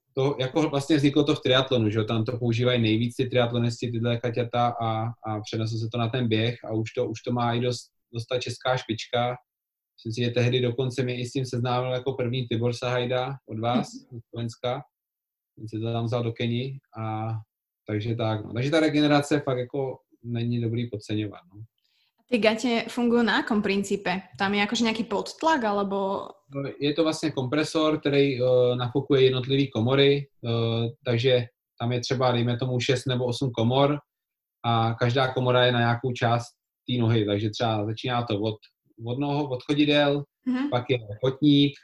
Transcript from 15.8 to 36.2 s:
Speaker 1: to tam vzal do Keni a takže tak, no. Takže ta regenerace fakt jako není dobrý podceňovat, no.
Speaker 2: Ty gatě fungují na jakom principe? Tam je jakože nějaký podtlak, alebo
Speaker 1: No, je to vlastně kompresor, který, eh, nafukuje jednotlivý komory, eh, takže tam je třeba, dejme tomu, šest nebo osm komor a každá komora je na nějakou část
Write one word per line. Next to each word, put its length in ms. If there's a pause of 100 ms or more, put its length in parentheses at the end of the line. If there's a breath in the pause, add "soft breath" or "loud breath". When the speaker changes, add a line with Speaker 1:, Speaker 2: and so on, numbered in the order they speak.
Speaker 1:
to 120
tam 120
vzal 180
do 100
Keni 460 (220)
a 280 (580)
takže 280
tak, 300
no. 80
Takže 180
ta 100
regenerace 600
fakt 180
jako 400 (240)
není 380
dobrý 300
podceňovat, 500 (140)
no. 80 (680)
Speaker 2:
Ty 80
gatě 500
fungují 380
na 100
jakom 260
principe? 600 (160)
Tam 160
je 60
jakože 240
nějaký 200
podtlak, 600
alebo 320 (580)
Speaker 1:
No, 160 (100)
je 140
to 80
vlastně 280
kompresor, 720
který, 420
eh, 340
nafukuje 480
jednotlivý 460
komory, 560 (200)
eh, 420 (180)
takže 400 (340)
tam 120
je 80
třeba, 320
dejme 240
tomu, 240
šest 260
nebo 180
osm 260
komor 480 (680)
a 300
každá 400
komora 320
je 60
na 60
nějakou 340
část 340 (420)